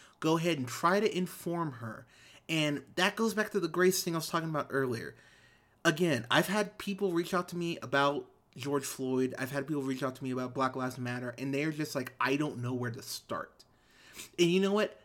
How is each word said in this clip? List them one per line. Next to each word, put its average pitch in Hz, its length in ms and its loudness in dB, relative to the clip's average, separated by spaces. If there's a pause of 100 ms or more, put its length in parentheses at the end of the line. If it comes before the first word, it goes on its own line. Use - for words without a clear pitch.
(220)
go 160 160 4
ahead 165 200 2
and 127 100 -4
try 175 320 2
to 214 180 2
inform 170 560 -4
her. 113 320 -10 (420)
And 151 360 0 (120)
that 196 200 2
goes 220 180 0
back 208 180 -2
to 202 80 0
the 170 80 -2
Grace 180 360 2
thing 170 120 -2
I 165 40 0
was 156 100 -6
talking 165 200 -2
about 151 200 -4
earlier. 123 460 -2 (680)
Again, 156 460 2
I've 160 180 4
had 208 300 -2
people 196 340 -2
reach 170 220 -2
out 180 160 0
to 175 80 -8
me 170 240 -4
about 139 440 2 (320)
George 139 260 -2
Floyd. 131 560 0
I've 131 120 -6
had 143 140 -4
people 147 160 -2
reach 131 220 -4
out 131 140 -4
to - 60 -12
me 131 80 -4
about 127 220 -6
Black 131 220 0
Lives 127 220 -6
Matter, 123 400 -6
and 135 160 -4
they're 147 180 0
just 151 240 -6
like, 127 240 -4
"I 135 160 8
don't 143 220 2
know 123 160 -2
where 120 180 0
to 101 100 -8
start." - 600 -6 (760)
And 170 140 6
you 185 80 6
know 196 140 4
what? 208 320 2